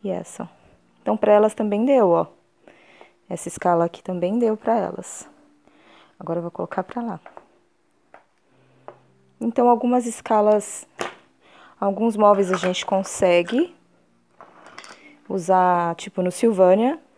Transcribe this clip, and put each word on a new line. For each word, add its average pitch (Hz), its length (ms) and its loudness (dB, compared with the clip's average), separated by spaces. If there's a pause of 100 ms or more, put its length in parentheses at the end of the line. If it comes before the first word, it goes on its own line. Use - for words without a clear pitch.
E 202 60 -6
essa, 175 360 -8
ó. - 20 -20 (520)
Então, 208 160 -2
pra 214 180 4
elas 214 200 4
também 214 320 -2
deu, 254 240 4
ó. 170 160 2 (1040)
Essa 175 200 -10
escala 170 360 0
aqui - 160 -10
também 180 380 -4
deu 220 180 0
pra 226 180 -2
elas. - 540 -8 (920)
Agora 170 200 -6
eu - 20 -6
vou 170 100 -10
colocar 180 300 -6
pra 240 220 -10
lá. 196 160 -10 (2250)
Então, 233 300 0
algumas 240 380 0
escalas, 214 800 0 (920)
alguns 202 380 -2
móveis 202 340 4
a 185 60 -2
gente 180 260 -4
consegue 190 920 0 (1500)
usar, 180 680 2
tipo, - 280 -8
no 180 80 -2
Silvânia. 214 680 4 (180)